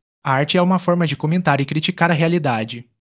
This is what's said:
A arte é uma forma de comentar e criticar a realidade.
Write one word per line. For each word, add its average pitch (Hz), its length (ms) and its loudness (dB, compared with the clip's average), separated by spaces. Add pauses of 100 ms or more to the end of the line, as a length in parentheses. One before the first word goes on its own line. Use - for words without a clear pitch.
(240)
A 139 100 0
arte 151 240 0
é 180 40 4
uma 180 180 2
forma 175 280 0
de 147 80 -2
comentar 156 440 0
e 139 60 0
criticar 170 460 -2
a - 20 2
realidade. 135 720 -2 (240)